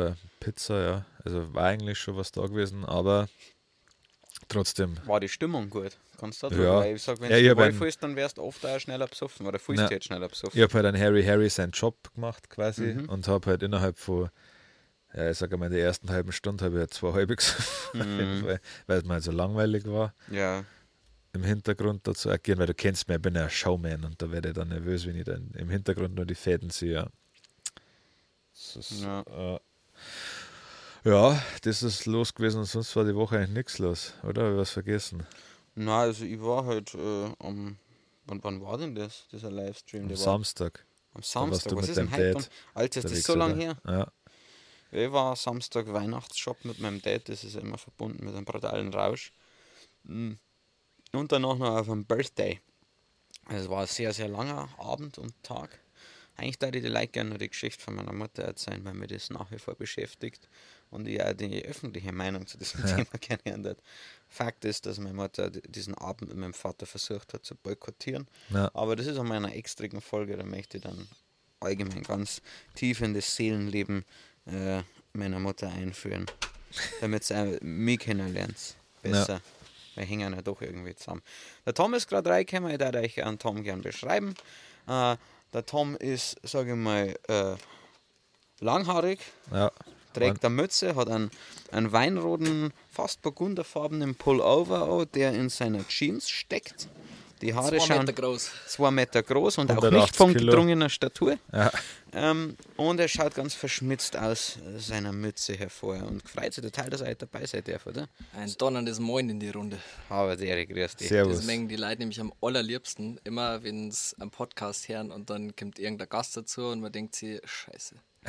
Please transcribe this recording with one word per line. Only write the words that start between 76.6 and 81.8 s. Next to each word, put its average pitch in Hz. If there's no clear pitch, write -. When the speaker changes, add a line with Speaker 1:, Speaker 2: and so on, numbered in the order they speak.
Speaker 2:
damit 107
sie, -
äh, 101
mich 110
kennenlernt. 95
Speaker 1:
Ja. 98
Speaker 2:
Besser. 98
Wir 101
hängen 98
ja 95
doch 98
irgendwie 90
zusammen. 85
Der 117
Tom 214